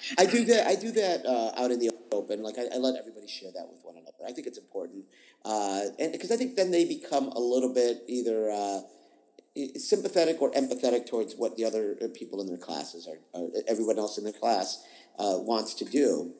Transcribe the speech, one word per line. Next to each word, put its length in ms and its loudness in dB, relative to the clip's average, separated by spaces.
I 80 10
do 180 4
that, 220 6
I 100 4
do 160 -6
that, 320 2
uh, 320 2
out 140 2
in 80 2
the 120 2
open. 300 -2
Like, 160 -8
I, 160 -6
I 40 -2
let 180 0
everybody 320 -14
share 240 -12
that 140 -12
with 160 -20
one 140 -20
another. 160 -20
I 40 -10
think 140 -10
it's 120 -10
important. 460 -10
Uh, 360 0
and 220 -2
'cause 100 -6
I 60 4
think 200 -2
then 140 4
they 140 6
become 440 -2
a 120 -4
little 320 2
bit 360 2
either, 420 0
uh, 300 -2
i-, 200 -4
sympathetic 680 4
or 100 4
empathetic 540 2
towards 300 -2
what 200 -2
the 80 -2
other, 380 -2
uh, 120 -4
people 280 -8
in 40 -4
their 120 -6
classes 500 -8
are, 100 -12
are, 80 -4
everyone 300 2
else 200 -2
in 60 -6
their 80 -6
class, 500 0
uh, 200 2
wants 360 0
to 120 -4
do, 540 2